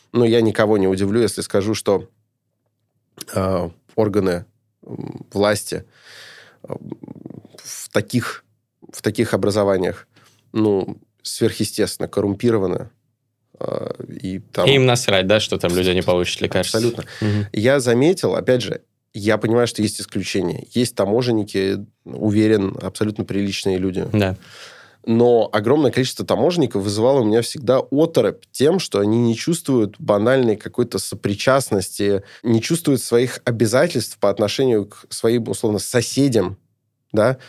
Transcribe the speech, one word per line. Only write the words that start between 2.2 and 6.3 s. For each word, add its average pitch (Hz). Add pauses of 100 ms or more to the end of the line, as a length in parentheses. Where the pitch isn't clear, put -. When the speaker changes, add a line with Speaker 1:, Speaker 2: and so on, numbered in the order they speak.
Speaker 1:
э, 92 (260)
органы, 95 (420)
м, -
власти, 101 (840)